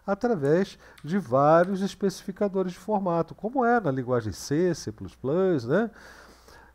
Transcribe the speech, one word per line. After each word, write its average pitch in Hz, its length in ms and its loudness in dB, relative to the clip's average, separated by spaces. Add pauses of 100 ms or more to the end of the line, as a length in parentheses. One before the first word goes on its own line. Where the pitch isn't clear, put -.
através 196 720 0 (260)
de 160 140 -2
vários 165 640 2
especificadores 190 920 -4
de - 40 -20
formato, 180 560 -2
como 240 320 -2
é 233 160 4
na 170 80 -2
linguagem 123 440 -2
C, 170 420 0
C - 160 -8
plus 101 240 -12
plus, 160 500 0
né? 190 240 0 (840)